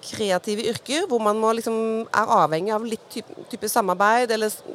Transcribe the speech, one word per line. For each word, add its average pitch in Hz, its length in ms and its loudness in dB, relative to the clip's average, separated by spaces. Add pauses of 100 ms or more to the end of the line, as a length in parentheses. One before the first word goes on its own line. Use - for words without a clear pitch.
kreative 208 640 -2
yrker, 285 420 -2
hvor 240 120 0
man 214 200 2
må 220 160 2
liksom, 226 580 -2
er 214 120 2
avhengig 185 480 2
av 214 100 0
litt 226 260 -6
typ-, - 400 -12
type - 200 -8
samarbeid 214 640 2
eller 220 160 0
s-, - 140 -6 (140)